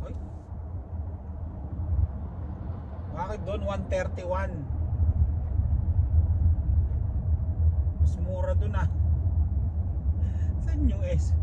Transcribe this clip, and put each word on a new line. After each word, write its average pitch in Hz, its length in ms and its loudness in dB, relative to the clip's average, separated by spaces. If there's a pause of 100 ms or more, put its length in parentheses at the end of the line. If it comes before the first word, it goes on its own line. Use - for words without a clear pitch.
Ay! - 100 -10 (3000)
Bakit 175 320 -6
doon 196 240 -4
one 196 240 -2
thirty-one? 185 640 -2 (3500)
Mas - 240 4
mura 185 320 0
doon, 208 240 2
ah. - 120 2 (1700)
Saan - 240 0
yung - 160 2
Eso? - 420 0